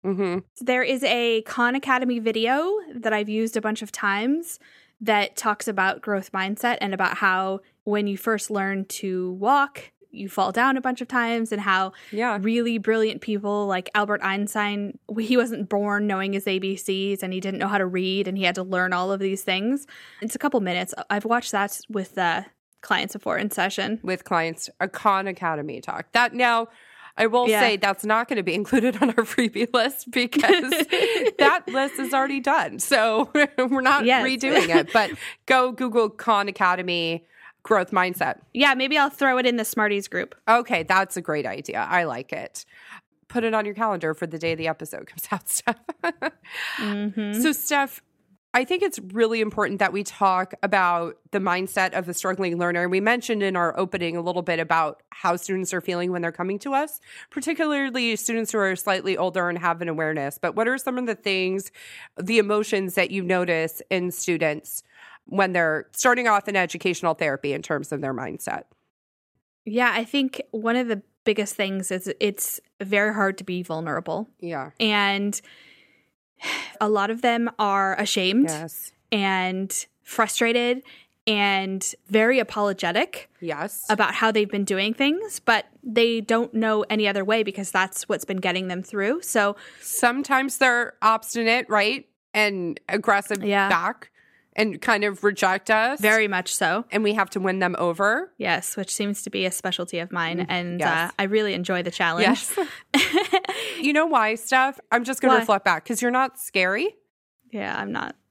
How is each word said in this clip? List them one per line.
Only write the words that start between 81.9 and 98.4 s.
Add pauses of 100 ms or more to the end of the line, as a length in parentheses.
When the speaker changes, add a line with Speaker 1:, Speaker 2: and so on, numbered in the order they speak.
Speaker 2:
very
apologetic (120)
Speaker 1:
Yes.
Speaker 2:
about
how
they've
been
doing
things,
but (160)
they
don't
know
any
other
way
because
that's
what's
been
getting
them
through.
So (260)
Speaker 1:
sometimes
they're
obstinate,
right? (260)
And
aggressive
Speaker 2:
Yeah.
Speaker 1:
back (460)
and
kind
of
reject
us.
Speaker 2:
Very
much
so.
Speaker 1:
And
we
have
to
win
them
over.
Speaker 2:
Yes,